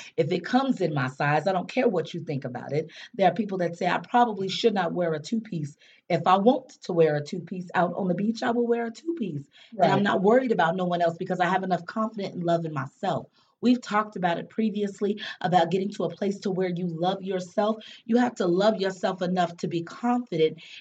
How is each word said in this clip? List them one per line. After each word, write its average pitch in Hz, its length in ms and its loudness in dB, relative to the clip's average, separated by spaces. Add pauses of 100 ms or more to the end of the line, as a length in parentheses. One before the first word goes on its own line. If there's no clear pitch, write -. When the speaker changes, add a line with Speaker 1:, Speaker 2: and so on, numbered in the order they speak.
(180)
Speaker 1:
If 165 140 2
it 180 140 -2
comes 262 360 0
in 156 120 0
my 131 140 0
size, 147 400 0
I 190 60 2
don't 180 160 -4
care 254 180 2
what 170 260 -2
you 175 80 -6
think 139 240 -6
about 123 280 -8
it. 160 180 -2 (240)
There 185 140 6
are 175 40 0
people 196 260 -4
that 170 180 -2
say, 185 100 -2
"I 170 120 0
probably 202 500 2
should 214 240 2
not 175 200 0
wear 170 200 0
a 151 60 -2
two-piece. 156 580 -6 (320)
If 170 180 0
I 185 100 6
want 233 320 4 (140)
to 185 100 -4
wear 160 220 6
a 147 80 -2
two-piece 180 500 -10
out 175 220 2
on 190 120 -2
the 180 80 2
beach, 220 280 -2
I 247 80 0
will 240 160 0
wear 233 200 0
a 226 40 -10
two-piece. 226 560 -6 (260)
And 196 120 0
I'm 160 120 6
Speaker 2:
Right. 202 60 4
Speaker 1:
not 208 180 2
worried 233 300 6
about 170 240 2
no 185 100 -2
one 175 160 0
else 165 160 2
because 180 220 -4
I 180 60 2
have 185 180 0
enough 175 220 -2
confidence 220 500 -6
and 175 80 -6
love 170 220 0
in 156 80 -6
myself." 139 540 -4 (380)
We've 247 160 4
talked 208 340 -2
about 175 220 0
it 170 100 -8
previously, 208 720 -2 (220)
about 175 300 2
getting 196 220 0
to - 100 -6
a - 120 0
place 196 260 -2
to 196 100 -4
where 185 180 -2
you 180 160 -4
love 180 380 -2
yourself. 196 540 -2 (280)
You 226 120 2
have 247 180 2
to 202 100 0
love 190 340 4
yourself 190 440 -2
enough 175 340 0
to 165 100 -6
be 165 140 -4
confident 170 800 -2 (220)